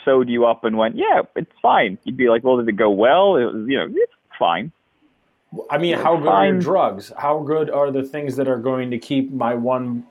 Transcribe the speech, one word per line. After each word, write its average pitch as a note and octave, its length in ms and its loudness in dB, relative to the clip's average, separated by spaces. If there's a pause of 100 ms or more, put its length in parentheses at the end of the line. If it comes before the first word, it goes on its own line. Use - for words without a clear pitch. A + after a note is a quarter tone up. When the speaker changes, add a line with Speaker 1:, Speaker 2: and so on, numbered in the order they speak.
Speaker 1:
sewed B2+ 260 2
you A#2+ 180 2
up A2+ 160 0
and A2 160 -2
went, A2+ 160 0
"Yeah, F#4 260 2 (140)
it's - 160 -6 (100)
fine," D#3 440 2
you'd B2+ 120 -8
be B2 120 2
like, A#2 140 2
"Well, B2+ 140 4
did A#2 100 -2
it G#2+ 80 0
go G#2+ 140 2
well?" D#3 460 4
It B2 100 2
was, A2 220 -6
you C3+ 100 -2
know, E2 100 -2
it's F4+ 240 -2 (280)
fine. F2+ 320 0 (1000)
Speaker 2:
I D3 60 0
mean, E3+ 160 0
Speaker 1:
It's - 100 -4
Speaker 2:
how E3+ 140 2
good D3+ 100 -4
are G3 180 4
your F#3+ 100 2
Speaker 1:
fine. F3+ 40 0
Speaker 2:
drugs? D3 580 -2
How D3+ 220 -2
good D3+ 300 -2
are C#3+ 200 0
the C3+ 140 -2
things C#3 320 -8
that C3+ 140 -2
are B2+ 80 0
going B2+ 340 -4
to A#2+ 60 -4
keep C3+ 340 -4
my B2 240 -2
one B2 560 -4